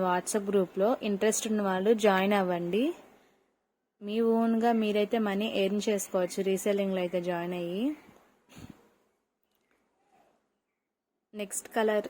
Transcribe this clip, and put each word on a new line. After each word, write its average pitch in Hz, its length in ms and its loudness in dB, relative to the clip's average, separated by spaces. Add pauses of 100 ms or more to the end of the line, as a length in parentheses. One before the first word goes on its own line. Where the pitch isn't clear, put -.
WhatsApp 180 460 0
గ్రూప్లో. 190 380 2 (200)
ఇంట్రెస్ట్ 208 400 0
ఉన్న 214 200 0
వాళ్ళు 190 240 2 (120)
జాయిన్ 196 320 4
అవ్వండి. 180 460 0 (1200)
మీ 208 100 -6 (200)
ఓన్గా 226 360 2 (120)
మీరైతే 208 440 2
మనీ 202 220 0 (140)
ఎర్న్ 196 240 0
చేసుకోవచ్చు 190 520 -2 (100)
రీసెల్లింగ్లో 190 560 0
అయితే 180 240 -2
జాయిన్ 175 300 -4
అయ్యి. 175 240 -4 (3500)
నెక్స్ట్ - 340 -8
కలర్ 214 340 2